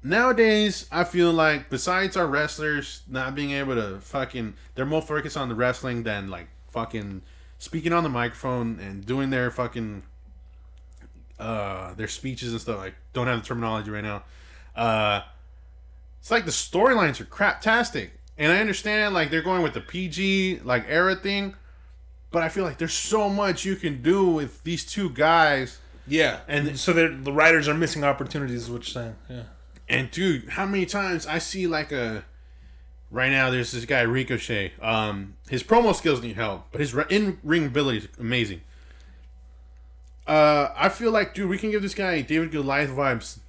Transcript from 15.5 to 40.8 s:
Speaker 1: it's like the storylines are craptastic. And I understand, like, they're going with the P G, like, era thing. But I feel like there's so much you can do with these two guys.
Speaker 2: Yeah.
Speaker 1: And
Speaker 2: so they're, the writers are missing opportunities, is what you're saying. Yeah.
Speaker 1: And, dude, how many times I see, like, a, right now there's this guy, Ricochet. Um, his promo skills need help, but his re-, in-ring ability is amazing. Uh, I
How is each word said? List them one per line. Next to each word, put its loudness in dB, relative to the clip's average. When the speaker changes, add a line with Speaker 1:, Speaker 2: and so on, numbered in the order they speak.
Speaker 1:
it's -6
like 2
the -2
storylines 2
are -12
craptastic. 0
And 4
I 4
understand, 0
like, 2
they're 0
going 2
with 0
the -6
P -6
G, 0
like, 0
era 4
thing. -4
But 0
I -2
feel -2
like -4
there's -4
so 0
much 0
you 0
can -4
do 4
with 0
these -4
two -4
guys. 4
Speaker 2:
Yeah. 2
Speaker 1:
And -2
Speaker 2:
so 2
they're, 6
the -6
writers 6
are 2
missing 0
opportunities, -2
is -10
what -8
you're -8
saying. -10
Yeah. -12
Speaker 1:
And, 0
dude, 0
how -4
many 0
times -4
I -2
see, -4
like, -2
a, -4
right 2
now 4
there's -2
this -6
guy, 2
Ricochet. 0
Um, -2
his -2
promo 4
skills 0
need -8
help, -4
but -8
his -2
re-, 0
in-ring 2
ability 0
is -8
amazing. -2
Uh, 6
I 2